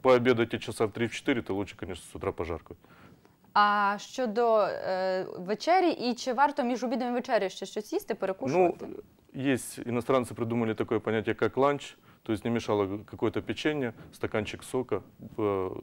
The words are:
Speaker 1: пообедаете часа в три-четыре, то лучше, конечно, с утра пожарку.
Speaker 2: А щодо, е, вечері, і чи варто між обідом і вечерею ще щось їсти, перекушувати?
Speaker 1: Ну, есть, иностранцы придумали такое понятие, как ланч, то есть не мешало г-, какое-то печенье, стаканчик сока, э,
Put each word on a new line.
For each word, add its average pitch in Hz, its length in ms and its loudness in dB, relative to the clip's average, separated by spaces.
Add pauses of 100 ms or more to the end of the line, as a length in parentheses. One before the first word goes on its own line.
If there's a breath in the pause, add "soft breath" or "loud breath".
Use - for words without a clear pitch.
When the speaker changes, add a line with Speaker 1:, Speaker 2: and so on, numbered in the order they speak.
Speaker 1:
пообедаете 120 560 6
часа 113 280 -2
в 101 40 0
три-четыре, 117 520 -2
то - 120 -4
лучше, 98 220 -6
конечно, - 360 -10
с - 40 -16
утра 92 160 -4
пожарку. 82 420 -8 (800 soft breath)
Speaker 2:
А 208 440 4
щодо, 226 640 2
е, 185 640 -2 (120)
вечері, 311 520 2
і 240 240 -2
чи 254 180 -6
варто 285 300 2
між 240 220 -2
обідом 240 240 -2
і 247 40 -4
вечерею 233 380 0
ще - 160 -12
щось - 260 -8
їсти, 330 220 -4
перекушувати? - 760 0
Speaker 1:
Ну, - 60 -12 (580)
есть, - 260 -2
иностранцы 120 560 0
придумали 117 400 0
такое 113 240 0
понятие, 107 360 0
как 110 220 0
ланч, 139 400 2 (260 soft breath)
то 113 100 -2
есть 104 120 -2
не 117 60 0
мешало 107 360 2
г-, 98 180 -4
какое-то 110 380 -2
печенье, 135 500 -2 (220 loud breath)
стаканчик - 500 -4
сока, 120 380 -2 (340)
э, 98 340 0 (120)